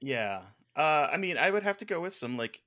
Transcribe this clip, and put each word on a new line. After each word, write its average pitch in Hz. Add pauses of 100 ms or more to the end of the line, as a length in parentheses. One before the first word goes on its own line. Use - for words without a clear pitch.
Yeah. 110 (340)
Uh, 151
I 160
mean, 180
I 156
would 202
have 202
to 220
go 190
with 180
some, 123
like, 117